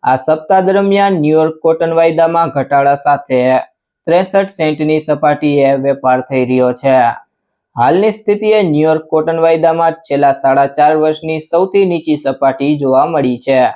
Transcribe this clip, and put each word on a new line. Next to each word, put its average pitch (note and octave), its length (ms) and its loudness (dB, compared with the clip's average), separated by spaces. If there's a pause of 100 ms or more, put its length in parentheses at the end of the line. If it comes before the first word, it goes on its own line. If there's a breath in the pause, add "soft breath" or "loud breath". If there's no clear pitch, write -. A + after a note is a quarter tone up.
આ C3 140 0
સપ્તાહ D#3 440 0
દરમિયાન G3 580 0
ન્યુયોર્ક D#3 400 0
કોટન E3 360 -2
વાયદામાં E3 580 0
ઘટાડા C#3 420 0
સાથે C#3 460 -2 (640)
ત્રેસઠ F#3+ 460 0
સેન્ટની D#3 460 -2
સપાટીએ D3 800 0
વેપાર C3+ 440 0
થઈ B2+ 240 -2
રહ્યો B2+ 280 0
છે. C3+ 220 0 (800)
હાલની E3+ 360 2
સ્થિતિએ G#3 520 0
ન્યુયોર્ક D#3 440 0
કોટન D#3+ 340 -2
વાયદામાં E3 600 0
છેલ્લા C#3 320 0
સાડા C3+ 340 0
ચાર D3+ 280 2
વર્ષની D#3 460 -2
સૌથી F#3+ 440 0
નીચી D#3+ 320 -2
સપાટી C3+ 600 -2
જોવા C3+ 280 2
મળી C#3 320 -2
છે. C3+ 220 0 (160)